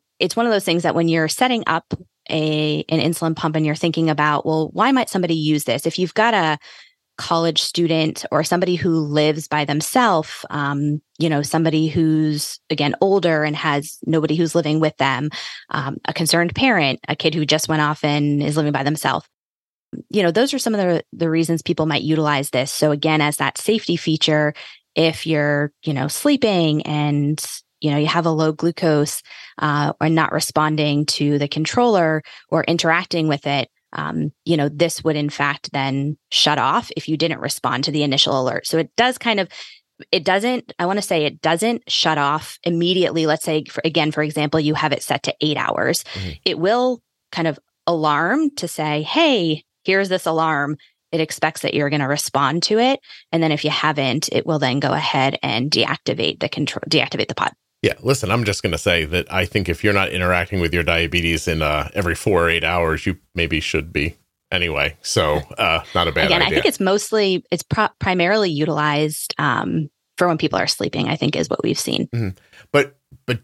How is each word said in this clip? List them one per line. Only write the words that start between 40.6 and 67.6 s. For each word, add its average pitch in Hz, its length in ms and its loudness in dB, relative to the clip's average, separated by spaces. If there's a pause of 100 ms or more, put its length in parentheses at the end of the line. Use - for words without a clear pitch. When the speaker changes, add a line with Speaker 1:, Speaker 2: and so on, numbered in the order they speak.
Speaker 1:
I 175 80 -2
wanna 196 160 -2
say 160 240 0
it 151 160 -6
doesn't 208 480 -2
shut 156 300 0
off 143 440 -2
immediately. 170 600 0
Let's 156 180 0
say, 156 200 -2
for, - 200 -8
again, 156 280 2
for 151 100 -2
example, 151 380 0
you 151 160 2
have 151 160 0
it - 100 -2
set - 220 -2
to - 180 -4
eight 147 160 0
hours. - 460 -2 (100)
Speaker 2:
Mm-hmm. 95 160 -8 (160)
Speaker 1:
It 165 140 -2
will 240 420 0 (300)
kind 165 160 -2
of 147 100 -2 (300)
alarm 170 720 2
to 175 100 -6
say, 151 340 -2
"Hey, 185 640 2 (200)
here's 190 260 2
this 185 180 0
alarm." 156 500 0 (340)
It 165 100 0
expects 156 420 -2
that - 100 -2
you're 143 160 2
gonna 143 180 0
respond 143 560 0
to 214 140 2
it. 262 220 2 (320)
And 165 100 2
then 156 100 2
if 147 140 -2
you 147 60 2
haven't, 147 600 0
it 139 140 0
will 156 140 0
then 135 200 0
go 143 140 0
ahead 135 480 0
and 127 300 -2
deactivate - 720 -2
the 135 80 -2
control, - 380 -6
deactivate - 400 0
the - 80 -8
pod. - 180 -2 (280)
Speaker 2:
Yeah, - 200 0
listen, 117 280 0
I'm 117 140 2
just 101 180 -2
gonna 85 160 -2
say 85 280 2
that 82 260 -4
I 92 140 0
think 92 240 -2
if - 160 -2
you're 104 80 4
not 95 160 0
interacting 90 500 0
with 82 140 0
your 85 100 0
diabetes 82 640 0
in, 80 140 0
uh, 76 320 0
every 90 200 -2
four 87 300 2
or 85 60 4
eight 82 160 0
hours, 82 400 0
you 92 120 -2 (180)
maybe 80 260 0
should 80 320 -4
be 73 220 -2 (360)
anyway. 76 500 -2
So, 76 360 0 (200)
uh, 82 220 2 (160)
not 87 140 2
a - 20 -4
bad 80 140 2
Speaker 1:
Again, - 160 2
Speaker 2:
idea. - 60 0
Speaker 1:
I - 140 0
think - 40 -4
it's - 160 0
mostly, 196 720 0
it's 180 120 -4